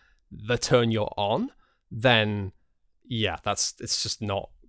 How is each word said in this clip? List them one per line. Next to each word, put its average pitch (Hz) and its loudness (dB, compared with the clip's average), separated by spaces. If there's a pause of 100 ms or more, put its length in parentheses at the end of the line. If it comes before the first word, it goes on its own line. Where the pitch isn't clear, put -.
(300)
the 110 -2
turn 120 4
you're 107 -2
on, 117 0 (400)
then, 107 2 (520)
yeah, 107 -2
that's, - -2
it's - -2
just - -6
not 98 -4 (180)